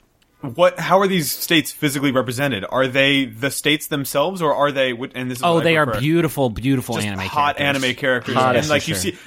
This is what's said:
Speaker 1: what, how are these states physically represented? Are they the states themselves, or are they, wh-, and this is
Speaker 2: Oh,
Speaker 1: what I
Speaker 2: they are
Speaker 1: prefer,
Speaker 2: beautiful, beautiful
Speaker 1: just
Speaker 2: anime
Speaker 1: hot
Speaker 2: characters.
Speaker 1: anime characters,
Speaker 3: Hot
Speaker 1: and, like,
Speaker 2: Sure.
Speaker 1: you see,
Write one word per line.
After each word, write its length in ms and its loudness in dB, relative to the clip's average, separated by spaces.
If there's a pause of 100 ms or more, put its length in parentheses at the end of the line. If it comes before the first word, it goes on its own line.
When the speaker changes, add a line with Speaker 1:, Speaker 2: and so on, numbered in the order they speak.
(420)
Speaker 1:
what, 360 2
how 220 2
are 80 4
these 240 0
states 400 0
physically 400 0
represented? 580 -2
Are 180 0
they 380 2
the 240 -6
states 380 -2
themselves, 540 -2
or 120 2
are 200 0
they, 180 0
wh-, 240 -8
and 160 -6
this 60 -8
is 60 -4
Speaker 2:
Oh, 100 2
Speaker 1:
what 80 2
I 20 -2
Speaker 2:
they 140 4
are 80 4
Speaker 1:
prefer, 160 -2
Speaker 2:
beautiful, 480 2
beautiful 460 0
Speaker 1:
just 120 -2
Speaker 2:
anime 140 -6
Speaker 1:
hot 340 0
Speaker 2:
characters. 280 0
Speaker 1:
anime 120 0
characters, 400 -2
Speaker 3:
Hot 220 4
Speaker 1:
and, 100 0
like, 140 2
Speaker 2:
Sure. 140 -4
Speaker 1:
you 40 -2
see, 160 -4 (120)